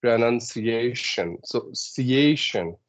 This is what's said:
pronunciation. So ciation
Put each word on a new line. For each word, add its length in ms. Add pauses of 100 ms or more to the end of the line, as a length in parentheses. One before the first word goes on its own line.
pronunciation. 1400
So 280
ciation 1040 (120)